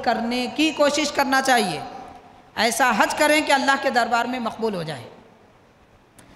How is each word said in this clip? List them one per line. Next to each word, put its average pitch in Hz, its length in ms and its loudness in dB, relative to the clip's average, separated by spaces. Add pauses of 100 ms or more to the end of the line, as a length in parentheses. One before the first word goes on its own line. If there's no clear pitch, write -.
करने 240 440 -2
की 311 240 0
कोशिश 294 380 0
करना 269 300 0
चाहिए। 220 400 2 (760)
ऐसा 226 360 2
हज 294 220 2
करें 302 300 4
कि 294 80 2
अल्लाह 269 260 4
के 277 140 -2
दरबार 233 340 0
में 254 140 -6
मकबूल 220 340 -4
हो 160 100 -6
जाए। 139 200 -10 (1300)